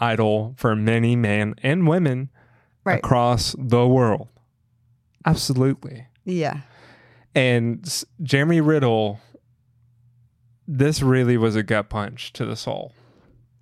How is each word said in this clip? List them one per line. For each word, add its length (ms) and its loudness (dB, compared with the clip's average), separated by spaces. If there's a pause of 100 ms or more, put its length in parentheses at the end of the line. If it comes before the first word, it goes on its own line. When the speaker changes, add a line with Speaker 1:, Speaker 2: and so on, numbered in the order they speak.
Speaker 1:
idol 560 0
for 180 0
many 400 2
men 460 0
and 260 0
women 400 0 (560)
Speaker 2:
Right. 140 0
Speaker 1:
across 600 0
the 280 2
world? 420 2 (960)
Absolutely. 840 -2 (160)
Speaker 2:
Yeah. 340 -4 (760)
Speaker 1:
And 520 0
s-, 180 -8 (180)
Jeremy 380 2
Riddle, 600 0 (1500)
this 360 0
really 340 4
was 180 0
a 80 0
gut 260 -2
punch 460 -10
to 100 -8
the 120 -6
soul. 360 -10 (680)